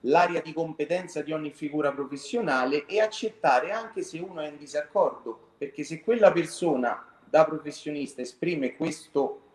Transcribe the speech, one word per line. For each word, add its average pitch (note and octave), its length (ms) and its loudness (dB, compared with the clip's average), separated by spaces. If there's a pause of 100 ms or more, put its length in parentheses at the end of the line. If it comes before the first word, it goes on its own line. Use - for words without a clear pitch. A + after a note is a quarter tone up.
l'area E3 400 4
di D#3 120 -12
competenza D#3+ 680 -4
di D3 120 -8
ogni D3+ 180 -6
figura D3 400 -2
professionale C#3 920 -2
e G#3 160 0
accettare F3+ 680 0
anche A3 320 -6
se D#3+ 160 -10
uno F3+ 220 -10
è D3+ 60 -6
in D3 100 -14
disaccordo, D3 1000 -2
perché C#3+ 260 -8
se D#3+ 180 -8
quella A3 300 8
persona D3+ 720 0 (240)
da D#3 180 8
professionista D3 760 -8
esprime C#3 540 -4
questo - 640 -2 (160)